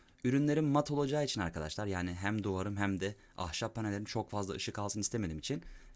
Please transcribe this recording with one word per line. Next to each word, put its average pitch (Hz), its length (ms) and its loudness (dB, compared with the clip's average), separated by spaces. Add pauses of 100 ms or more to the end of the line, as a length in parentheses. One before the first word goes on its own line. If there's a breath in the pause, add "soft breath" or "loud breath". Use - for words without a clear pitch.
(240 loud breath)
Ürünlerim 147 400 4
mat 147 260 4
olacağı 147 340 2
için 123 160 -2
arkadaşlar 85 460 -2
yani 90 280 -2
hem 98 300 0
duvarım 98 320 0
hem 98 240 2
de 98 160 -2 (200 loud breath)
ahşap 92 380 -4
panellerim 107 300 -2
çok 107 260 -4
fazla 101 240 -2
ışık - 240 -4
alsın 104 220 -2
istemediğim 95 380 -2
için 147 240 -4 (340 loud breath)